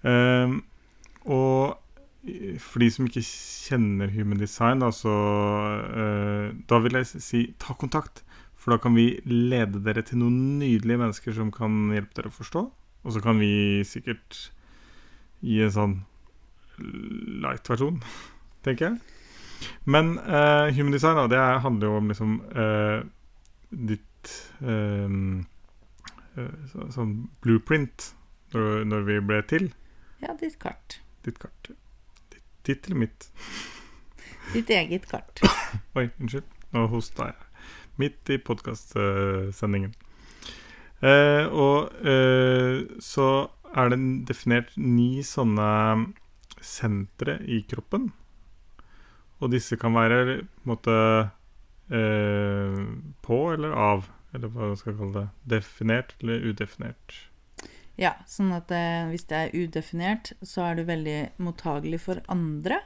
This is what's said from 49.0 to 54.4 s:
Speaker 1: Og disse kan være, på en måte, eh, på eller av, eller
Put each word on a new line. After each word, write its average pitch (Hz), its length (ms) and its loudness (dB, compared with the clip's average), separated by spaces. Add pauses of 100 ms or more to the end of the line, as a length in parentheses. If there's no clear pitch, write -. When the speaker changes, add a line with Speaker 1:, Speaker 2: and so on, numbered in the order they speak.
Speaker 1:
Og 135 100 -2
disse 123 240 0
kan 113 160 0
være, 120 480 4
på - 240 -16
en 131 60 -6
måte, 113 240 0 (960)
eh, 104 880 0 (400)
på 117 220 0 (100)
eller 156 220 -4
av, 104 360 2 (220)
eller 120 200 -10